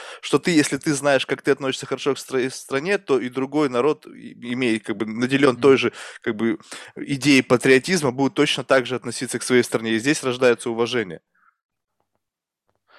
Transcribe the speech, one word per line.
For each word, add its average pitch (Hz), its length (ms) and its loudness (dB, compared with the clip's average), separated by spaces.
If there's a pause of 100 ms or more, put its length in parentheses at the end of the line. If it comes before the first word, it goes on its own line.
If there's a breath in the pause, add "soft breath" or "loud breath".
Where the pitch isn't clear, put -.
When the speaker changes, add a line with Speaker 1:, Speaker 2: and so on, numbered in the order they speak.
(200 loud breath)
Speaker 1:
что - 180 0
ты, 180 120 0
если 151 260 2
ты 151 180 -4
знаешь, 139 320 0
как - 160 -6
ты 143 100 2
относишься 135 340 -4
хорошо 135 280 -4
к - 40 -6
стра-, 131 320 -4
стране, 151 480 -4
то 143 220 0
и 120 100 -6
другой 135 400 -2
народ, 127 360 -2
и-, - 280 -20 (180)
имеет, 120 320 -2
как 107 120 -6
бы, 107 100 -6
наделён 127 500 2
Speaker 2:
Мгм. - 0 -
Speaker 1:
той 123 220 6
же, 117 140 0 (280 loud breath)
как 117 160 -4
бы, 113 220 -2 (380 loud breath)
идеей 139 460 2
патриотизма, 135 680 2
будет 131 220 0
точно 147 300 0
так 131 220 2
же 123 100 -4
относиться 120 420 -8
к - 40 -6
своей 123 200 6
стране, 113 320 -2
и 110 40 2
здесь 139 240 0
рождается 123 480 0
уважение. 113 500 -4 (1800 loud breath)